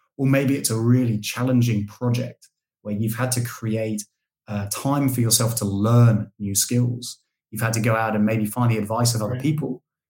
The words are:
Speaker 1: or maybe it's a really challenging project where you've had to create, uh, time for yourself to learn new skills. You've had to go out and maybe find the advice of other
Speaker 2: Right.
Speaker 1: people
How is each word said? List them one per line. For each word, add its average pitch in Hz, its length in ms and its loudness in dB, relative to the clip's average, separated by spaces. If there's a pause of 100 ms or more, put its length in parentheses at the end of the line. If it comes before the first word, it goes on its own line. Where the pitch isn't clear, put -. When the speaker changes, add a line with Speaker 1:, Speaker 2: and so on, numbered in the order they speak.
(160)
Speaker 1:
or 139 100 -2
maybe 139 300 2
it's 135 140 -4
a 113 100 0
really 120 380 2
challenging 120 680 0
project - 600 -4 (340)
where 104 120 -6
you've 113 220 -2
had 123 160 -2
to 120 120 -2
create, 110 600 -4 (440)
uh, 101 240 -4
time 139 360 0
for 120 120 0
yourself 113 360 0
to - 80 -4
learn 107 760 4
new 101 160 -4
skills. 120 640 -2 (320)
You've 107 120 -10
had 113 120 0
to 113 60 -2
go 113 140 2
out 110 220 0
and 104 80 2
maybe 110 220 2
find 120 260 0
the 110 60 0
advice 113 360 0
of 110 80 -4
other 107 120 -2
Speaker 2:
Right. 127 80 -6
Speaker 1:
people 147 400 -2 (280)